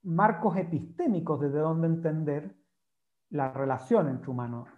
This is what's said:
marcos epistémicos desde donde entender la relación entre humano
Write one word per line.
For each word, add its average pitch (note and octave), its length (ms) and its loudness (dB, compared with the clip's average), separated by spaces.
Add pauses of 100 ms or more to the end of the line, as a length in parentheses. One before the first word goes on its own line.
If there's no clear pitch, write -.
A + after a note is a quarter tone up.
marcos F#3+ 520 2
epistémicos E3+ 840 -2
desde C#3+ 180 0
donde D#3+ 280 2
entender D#3+ 680 -2 (760)
la C3+ 200 -2
relación C#3 560 2
entre C3 240 -4
humano A#2+ 340 -6 (120)